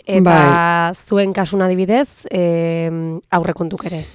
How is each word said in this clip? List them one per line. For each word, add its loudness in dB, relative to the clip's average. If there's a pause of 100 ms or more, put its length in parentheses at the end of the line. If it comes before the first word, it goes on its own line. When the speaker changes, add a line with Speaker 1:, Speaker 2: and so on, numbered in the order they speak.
Speaker 1:
eta 2
Speaker 2:
Bai. 4
Speaker 1:
zuen 0
kasun 0
adibidez, 0
em, -2 (120)
aurrekontuk -4
ere. -8 (120)